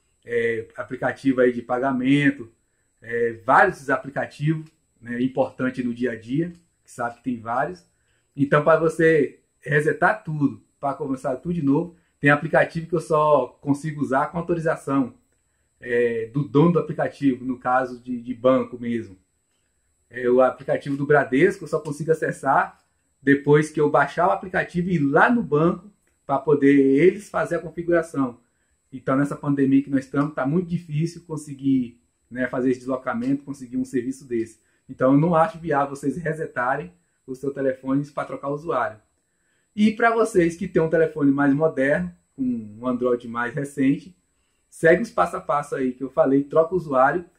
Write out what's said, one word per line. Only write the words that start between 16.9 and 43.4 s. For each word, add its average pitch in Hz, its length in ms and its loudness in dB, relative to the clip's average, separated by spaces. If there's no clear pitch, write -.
no 127 140 -6
caso 127 440 -2
de, 123 200 -10
de 120 120 -8
banco 123 440 0
mesmo. 113 400 -8
É, 123 220 -4
o 123 100 6
aplicativo 135 560 -2
do 139 80 -4
Bradesco 147 600 2
eu 147 40 -14
só 156 120 -4
consigo 156 320 -4
acessar 151 680 -2
depois 147 500 4
que 160 100 -2
eu 147 100 2
baixar 151 380 2
o - 20 2
aplicativo 180 580 -4
e 190 60 -2
ir 165 60 2
lá 151 280 4
no 240 140 2
banco 156 480 0
pra 139 140 -2
poder 139 400 4
eles 147 500 4
fazer 170 280 -4
a - 20 -2
configuração. 165 800 -4
Então, 131 240 -2
nessa 139 180 0
pandemia 139 480 2
que 143 80 -8
nós 135 140 0
estamos, 147 280 -2
tá 131 140 -4
muito 170 220 -2
difícil 156 540 -4
conseguir, 135 800 -4
né, 123 160 -4
fazer 127 240 -2
esse 123 80 0
deslocamento, 127 640 -4
conseguir 127 340 -12
um 127 80 -2
serviço 131 400 -6
desse. 117 360 -6
Então, 131 240 0
eu 143 60 6
não 165 160 2
acho 160 240 2
viável 143 380 -2
vocês 139 200 -6
resetarem 156 760 -6
o 131 80 -10
seu 135 180 -8
telefone 135 540 -2
pra - 180 -8
trocar 135 240 -10
o 143 60 -4
usuário. 131 460 -4
E 214 160 4
pra 226 240 2
vocês 185 420 2
que 190 120 -8
têm 175 120 2
um 160 80 2
telefone 156 440 2
mais 143 200 2
moderno, 151 640 0
com 135 60 -6
um 113 440 -6
Android 123 400 0
mais 120 260 -6